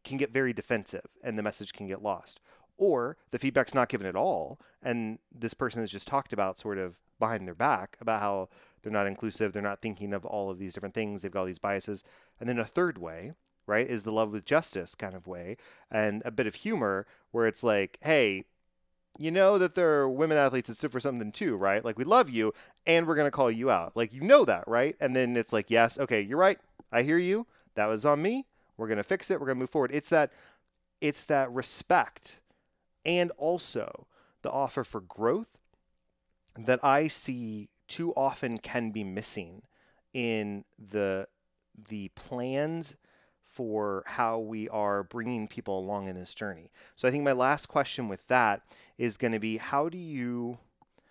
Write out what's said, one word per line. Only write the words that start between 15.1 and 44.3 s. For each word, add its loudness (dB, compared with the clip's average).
of -16
way, -10
and 0
a -6
bit 0
of -6
humor -2
where 2
it's -2
like, 2
"Hey, 4
you -4
know 8
that 2
there 6
are 4
women 2
athletes 4
that -8
stood -4
for -2
something -4
too, -2
right? 2
Like, -4
we -2
love 6
you, 2
and 4
we're 2
gonna 4
call 4
you 0
out. 2
Like, -2
you -10
know 6
that, 0
right?" 2
And 0
then 2
it's 0
like, 0
"Yes, 6
okay, 0
you're -4
right. 4
I 4
hear 2
you. 0
That 0
was 0
on 4
me. 0
We're -6
gonna 0
fix -2
it. 0
We're -6
gonna 0
move -2
forward." 2
It's -2
that, 4
it's 0
that 2
respect 0
and 2
also -4
the -6
offer -2
for -8
growth -2
that 0
I 4
see -6
too -6
often -2
can -6
be -6
missing -8
in -2
the, -2
the -8
plans -4
for -2
how 0